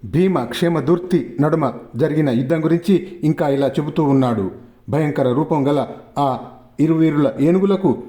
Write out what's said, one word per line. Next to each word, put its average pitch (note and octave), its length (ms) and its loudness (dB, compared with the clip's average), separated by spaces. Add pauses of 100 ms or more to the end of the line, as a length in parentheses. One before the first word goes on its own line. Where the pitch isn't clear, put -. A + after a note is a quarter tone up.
భీమ E3+ 380 0
క్షేమదుర్తి E3+ 960 0
నడుమ D3+ 300 0 (240)
జరిగిన D3 340 0
యుద్ధం C3+ 340 0
గురించి E3+ 440 2 (160)
ఇంకా D3+ 240 0
ఇలా C#3 200 0
చెబుతూ D3+ 360 -2
ఉన్నాడు. B2 480 0 (380)
భయంకర C#3+ 440 0
రూపం D3 340 2
గల C#3+ 200 0 (320)
ఆ C3+ 200 0 (400)
ఇరువీరుల D3+ 600 2
ఏనుగులకు F#3 580 2 (120)